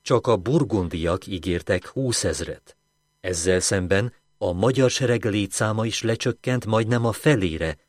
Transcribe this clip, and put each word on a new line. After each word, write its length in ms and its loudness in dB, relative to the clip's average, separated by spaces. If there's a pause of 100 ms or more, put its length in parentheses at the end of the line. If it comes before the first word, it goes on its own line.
Csak 260 2
a 100 4
burgundiak 880 0
ígértek 600 -2
húszezret. 880 -4 (420)
Ezzel 400 0
szemben 540 0 (240)
a 140 -2
magyar 380 2
sereg 360 0
létszáma 600 -2
is 160 -4
lecsökkent 640 -2
majdnem 400 2
a 60 2
felére, 640 0 (120)